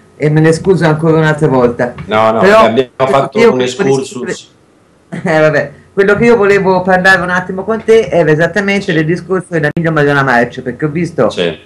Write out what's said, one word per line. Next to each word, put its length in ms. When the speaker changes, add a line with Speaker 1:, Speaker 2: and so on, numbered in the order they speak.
Speaker 1:
e 140
me 100
ne 140
scuso 320
ancora 320
un'altra 300
volta. 460
Speaker 2:
No, 260
no, 80
Speaker 1:
Però 200
Speaker 2:
abbiamo 360
fatto 440
Speaker 1:
io 120
Speaker 2:
un 60
Speaker 1:
volevo 120
Speaker 2:
excursus. 560
Speaker 1:
discutere, 960
<laughs> 160
eh, 40
vabbè, 300
quello 220
che 100
io 120
volevo 440
parlare 400
un 80
attimo 360
con 180
te 240
era 240
esattamente 640
del 120
discorso 440
della 260
Miglia 160
Mariona 320
March, 380
perché 240
ho 40
visto 400
Speaker 2:
Sì. 360